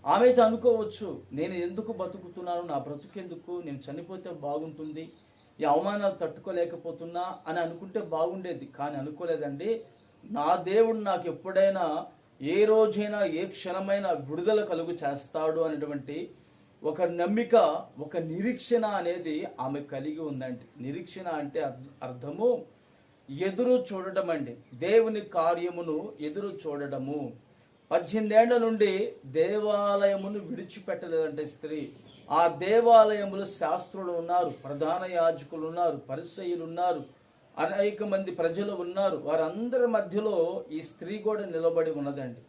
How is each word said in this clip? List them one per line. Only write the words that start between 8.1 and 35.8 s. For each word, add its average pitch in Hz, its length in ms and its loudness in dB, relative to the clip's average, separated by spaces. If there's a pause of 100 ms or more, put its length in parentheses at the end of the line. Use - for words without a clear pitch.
కానీ 143 300 -6
అనుకోలేదండి. 151 880 -4 (460)
"నా 170 260 2
దేవుడు 220 420 4
నాకు 190 300 0
ఎప్పుడైనా, 185 760 2 (360)
ఏ 180 220 4
రోజైనా, 214 600 4
ఏ 170 200 0
క్షణమైనా 196 680 -2
విడుదల 170 540 2
కలుగు 170 260 -4
చేస్తాడు" 156 720 -2
అనేటువంటి 147 680 -4 (540)
ఒక 156 180 0
నమ్మిక, 175 520 2 (460)
ఒక 151 160 -8
నిరీక్షణ 214 680 -2
అనేది 175 600 -2 (140)
ఆమె 139 200 -4
కలిగి 147 400 -8
ఉందండి. 131 640 -8
నిరీక్షణ 175 460 -10
అంటే 147 320 -4
అర్థ-, 131 440 -8
అర్థము 147 600 -2 (680)
ఎదురు 196 640 2
చూడటం 185 380 -2
అండి. 135 260 -2 (180)
దేవుని 214 460 4
కార్యమును 170 1000 -2
ఎదురు 190 280 -6
చూడటము. 143 840 -6 (580)
పద్దెనిమిది 208 440 0
ఏండ్ల 240 220 10
నుండి 214 560 4 (140)
దేవాలయమును 202 1120 2
విడిచిపెట్టలేదంటే 165 1080 -4
స్త్రీ. 147 460 -8 (380)
ఆ 165 160 6
దేవాలయములో 208 1000 6
శాస్త్రులు 180 680 -4
ఉన్నారు, 170 360 0
ప్రధాన 160 640 -4
యాజకులు 160 540 0
ఉన్నారు, 165 300 0